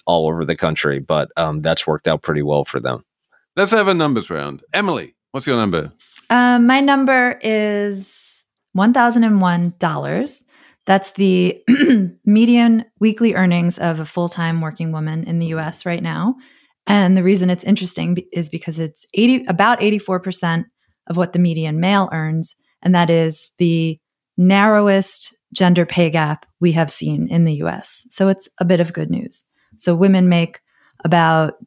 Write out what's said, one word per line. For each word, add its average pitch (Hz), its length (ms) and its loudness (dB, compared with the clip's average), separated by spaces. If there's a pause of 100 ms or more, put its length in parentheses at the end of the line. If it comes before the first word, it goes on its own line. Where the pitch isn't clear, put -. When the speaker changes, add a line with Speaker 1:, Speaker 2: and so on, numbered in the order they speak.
Speaker 1:
all 82 220 0
over 82 160 -4
the 80 140 -4
country. 76 420 -4
But, 71 380 -4
um, 78 240 -4
that's 78 260 -4
worked 78 220 -4
out 78 140 -2
pretty 76 180 -4
well 73 240 -2
for 64 160 -8
them. 62 240 -8 (500)
Speaker 2:
Let's 190 160 0
have 214 160 0
a 190 60 2
numbers 147 360 -2
round. 71 340 -8 (100)
Emily, 170 420 -4 (160)
what's 135 160 -10
your 131 80 0
number? 85 380 -2 (360)
Speaker 3:
Um, 247 380 4
my 262 140 4
number 269 600 2
is 208 1040 -4 (280)
one 208 200 4
thousand 240 300 4
and 214 180 4
one 175 380 0
dollars. 160 640 -4 (420)
That's 190 260 0
the 185 560 0
<clears throat> 233 580 2
median 226 600 4 (140)
weekly 220 340 2
earnings 175 460 0
of 165 200 -2
a 156 60 -8
full-time 170 540 -4
working 160 320 -6
woman 156 320 -6
in 170 160 -4
the 165 80 -2
U 160 120 -6
S 156 260 -8
right 170 180 -4
now. 165 320 -4 (500)
And 190 300 4
the 185 80 2
reason 185 260 2
it's 180 140 -2
interesting 175 520 -2
be-, 180 160 -6
is 165 180 -6
because 165 280 -10
it's 160 380 -10
eighty, 247 300 4
about 202 360 2
eighty-four 202 380 0
percent 170 480 -4 (400)
of 170 100 -6
what 180 160 0
the 175 60 0
median 160 400 0
male 190 320 2
earns. 160 440 -4 (280)
And 180 100 2
that 175 160 4
is 165 480 0
the 165 420 0 (380)
narrowest 196 960 2 (160)
gender 180 340 2
pay 170 260 0
gap 156 340 -2 (140)
we 170 140 2
have 160 180 0
seen 156 360 -4
in 170 180 2
the 156 100 0
U 147 120 -4
S. - 440 -10
So 196 160 0
it's 190 200 -2 (120)
a 180 60 -2
bit 175 140 2
of 170 140 -2
good 156 160 -6
news. - 340 -8 (340)
So 175 180 0
women 185 340 4
make 170 300 0 (440)
about 160 520 2 (120)